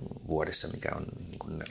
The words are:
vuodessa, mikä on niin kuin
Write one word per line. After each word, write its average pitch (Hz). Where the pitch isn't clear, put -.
vuodessa, 78
mikä -
on -
niin -
kuin 78